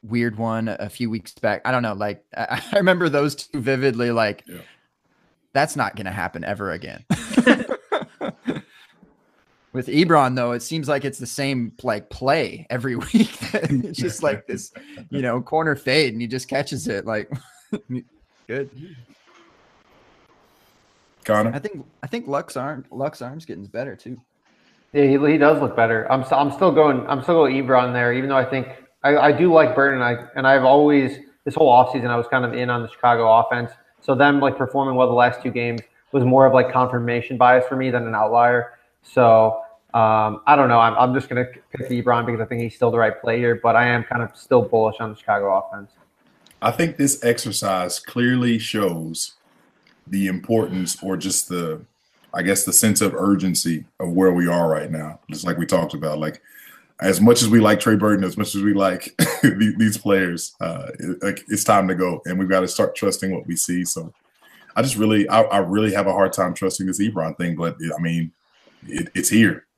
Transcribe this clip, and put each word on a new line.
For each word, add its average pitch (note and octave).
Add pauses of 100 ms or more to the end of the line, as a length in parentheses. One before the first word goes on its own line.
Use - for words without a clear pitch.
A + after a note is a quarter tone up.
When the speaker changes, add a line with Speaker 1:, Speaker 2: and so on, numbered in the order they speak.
Speaker 1:
weird A#2
one A2+
a G#2
few A#2+
weeks G#2+
back. G#2
I B2+
don't B2+
know. G#2+
Like, G#2 (140)
I, A2+
<laughs> -
I G3+
remember F3+
those C#3+
two -
vividly. B2
Like, A2
Speaker 2:
Yeah. F2+ (960)
Speaker 1:
that's D3
not A2+
gonna G2
happen F2
ever G2
again. -
<laughs> - (2500)
With B2
Ebron, D3
though, A#2+
it A#2+
seems D#3
like C#3+
it's C3+
the B2
same, B2+ (120)
like, G#2+
play C3+
every B2+
<laughs> -
week. - (160)
It's D3+
just, A#2
like, D3
this, - (380)
you C#3
know, B2
corner D#3
fade, C3
and A#2
he A#2+
just B2+
catches C#3
it. G2+
Like, G#2+ (600)
<laughs> -
good. C3+ (2500)
Speaker 2:
Connor? A2
Speaker 1:
I C#3+
think, C#3 (180)
I -
think -
Luck's C#3
arm, C3
Luck's C#3
arm's C#3
getting G2
better A2+
too. A#2+ (760)
Speaker 3:
Yeah, C#3+
he, C#3
he D#3+
does D3
look C3
better. A2+
I'm C3
s-, -
I'm C#3+
still F#3
going, C#3+
I'm C3+
still E3+
going C#3
Ebron B2
there, A#2+
even C3
though C3+
I C3
think C3 (340)
I, C#3+
I C#3+
do E3+
like D#3+
Burton. C#3
I, A#2+ (100)
and C3+
I've C3+
always, C#3+ (260)
this C3+
whole D3+
offseason, B2
I A#2+
was A#2
kind B2+
of A#2
in B2
on A#2+
the A2+
Chicago A2+
offense. A#2+ (280)
So C3+
them, C#3+
like, C3+
performing C3+
well B2+
the A#2+
last B2
two B2+
games A#2 (300)
was C3+
more C3
of, C3
like, B2+
confirmation B2
bias B2+
for C#3
me C3
than A#2
an A2+
outlier. A#2 (300)
So, A2 (340)
um, A2
I D3
don't C3+
know. A#2+
I'm, A2+
I'm B2+
just C3+
gonna B2 (280)
pick B2+
Ebron A#2+
because A#2
I A2+
think A#2
he's A#2
still A#2+
the A#2
right A2
play A#2
here, A#2+
but A#2
I A#2+
am A#2+
kind A#2+
of A2
still B2
bullish A2
on A2+
the G#2+
Chicago G2+
offense. G2 (720)
Speaker 2:
I -
think E3
this C#3
exercise G2
clearly B2
shows E2+ (720)
the G2
importance F#2
or F#2+
just F2+
the, E2 (540)
I F#2+
guess, F#2+
the B2+
sense G#2+
of G2
urgency F2 (140)
of F2
where F#2
we F2
are E2+
right D2+
now. D#2 (120)
Just D#2+
like E2
we E2
talked E2
about, D2+
like, D#2 (580)
as F#2+
much A#2
as A2+
we A2+
like G#2
Trey A2
Burton, G2+
as F2+
much G#2
as G2+
we G#2
like F#2+
<laughs> - (240)
the-, G#2
these A2
players, F#2
uh, E2 (100)
it, E2+
like, -
it's G#2+
time G2+
to F#2
go, F2+
and F2+
we've F#2+
gotta F#2
start -
trusting G2
what -
we F2
see. F2+
So - (640)
I -
just B2+
really, G#2+
I, A2+
I G2+
really G2+
have G2
a F#2+
hard F#2+
time F2+
trusting F#2
this F2+
Ebron G2
thing, E2+
but E2
it, D#2+
I D#2
mean, E2 (540)
it, D#2+
it's -
here. D#2+ (140)